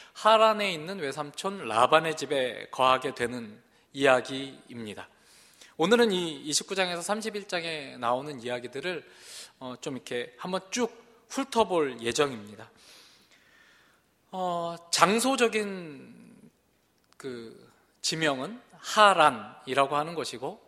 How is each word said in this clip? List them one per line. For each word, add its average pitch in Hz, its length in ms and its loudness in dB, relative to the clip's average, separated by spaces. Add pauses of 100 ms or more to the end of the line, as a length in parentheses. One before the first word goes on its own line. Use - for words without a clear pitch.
(140)
하란에 214 580 4
있는 170 280 -8
외삼촌 147 680 -6
라반의 151 480 4
집에 127 560 -4
거하게 131 420 4
되는 117 480 -6 (300)
이야기입니다. 127 1160 -2 (680)
오늘은 220 360 4
이 165 300 -2
이십구 147 300 -4
장에서 180 280 -2
삼십일 208 480 -6
장에 156 480 -6
나오는 127 440 -2
이야기들을, 123 720 -8 (480)
어, 127 220 -12
좀 139 140 -6
이렇게 123 420 -8
한번 185 240 -6 (100)
쭉 240 180 -2 (380)
훑어볼 180 720 0
예정입니다. 113 720 -2 (1600)
어, 175 460 -2 (120)
장소적인 202 1600 0 (680)
그 120 540 -14 (300)
지명은 160 600 -2 (160)
하란이라고 143 1200 4
하는 160 180 -4
곳이고 135 520 -8